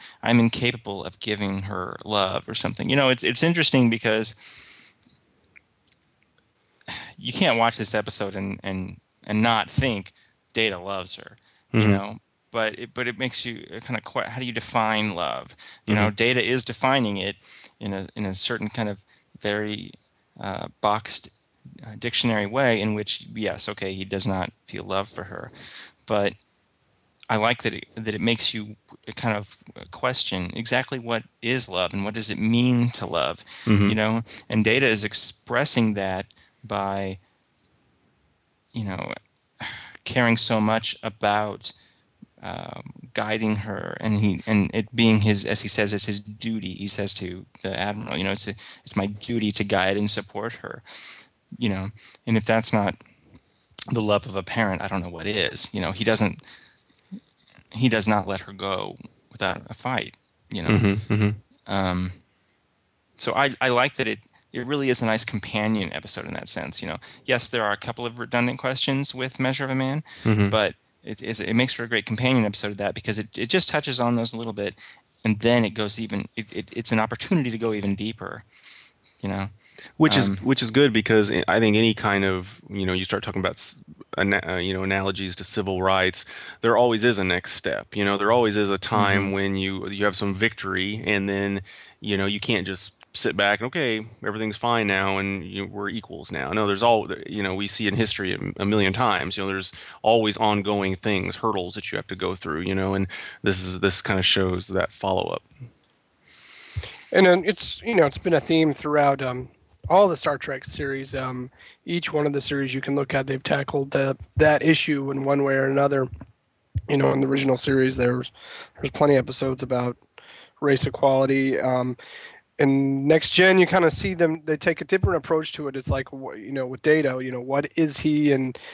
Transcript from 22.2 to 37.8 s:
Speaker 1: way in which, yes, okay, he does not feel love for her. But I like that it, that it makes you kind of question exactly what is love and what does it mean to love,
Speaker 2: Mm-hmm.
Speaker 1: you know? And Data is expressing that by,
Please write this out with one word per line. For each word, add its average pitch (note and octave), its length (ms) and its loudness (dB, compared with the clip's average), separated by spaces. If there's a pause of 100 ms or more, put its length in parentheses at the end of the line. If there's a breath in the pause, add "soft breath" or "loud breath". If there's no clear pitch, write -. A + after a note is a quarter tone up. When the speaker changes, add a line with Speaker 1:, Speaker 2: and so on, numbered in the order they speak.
Speaker 1:
way A2+ 380 2
in G#2+ 100 0
which, - 420 -6
yes, G#2 320 -4
okay, G2 280 -6
he F#2+ 100 -8
does G2 220 -2
not F#2+ 260 -2 (140)
feel - 180 -10
love G2 240 -2
for - 160 -10
her. - 260 -12 (540 loud breath)
But G2+ 300 0 (920)
I A2+ 80 2
like A#2 260 2
that A2 120 -2
it, - 200 -14
that A2 200 -4
it G#2+ 60 -6
makes A#2 320 2
you G#2+ 240 -10 (400)
kind A2 200 -2
of - 260 -10 (280)
question F#2+ 640 -2
exactly B2 440 0
what A#2 260 -4 (160)
is A#2+ 280 -2
love F2+ 260 -2
and G2 100 -2
what G#2 100 -6
does G#2+ 160 -4
it - 80 -6
mean A#2+ 520 4
to - 160 -6
love, D#2+ 380 -2 (200 loud breath)
Speaker 2:
Mm-hmm. G2+ 240 6
Speaker 1:
you G#2+ 60 2
know? A2 280 0 (260 loud breath)
And A2 160 2
Data B2+ 220 4
is A2 180 2
expressing A#2 880 0
that F#2+ 320 -4 (360 soft breath)
by, G2 560 -4 (1500)